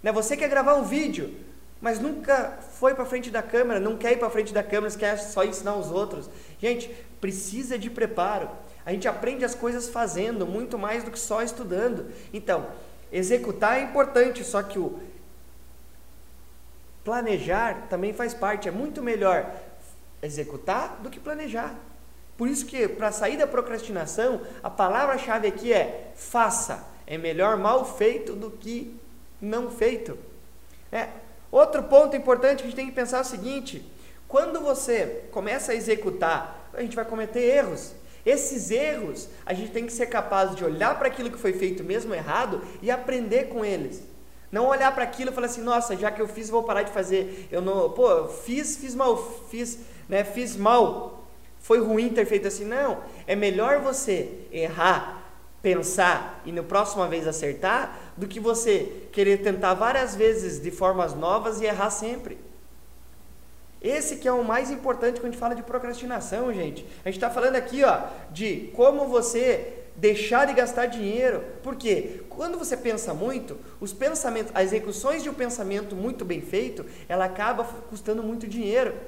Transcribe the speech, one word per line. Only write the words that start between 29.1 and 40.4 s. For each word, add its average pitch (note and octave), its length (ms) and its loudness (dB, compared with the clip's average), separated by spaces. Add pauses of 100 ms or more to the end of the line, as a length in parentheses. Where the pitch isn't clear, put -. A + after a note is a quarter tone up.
não A3+ 300 -4
feito. A3 480 0 (720)
É. A3 180 -4 (420)
Outro D4+ 340 8
ponto C#4 320 10
importante B3+ 420 4
que - 60 -8
a - 20 -6
gente A#3+ 100 -8
tem C4+ 100 -4
que B3+ 60 -8
pensar B3 260 -2
é - 20 2
o C4 40 0
seguinte: B3+ 600 -8 (420)
quando E4 340 2
você A#3+ 720 0
começa A#3 420 -2
a - 20 2
executar, F#3+ 960 0
a - 80 -8
gente A#3+ 160 -4
vai A3+ 80 -2
cometer A3 360 -4
erros. A#3+ 520 4 (340)
Esses B3+ 440 2
erros, A#3+ 580 -2 (180)
a F#3 80 -2
gente G#3+ 160 -6
tem A#3 160 -4
que A#3 60 -8
ser A#3 140 0
capaz G3 480 2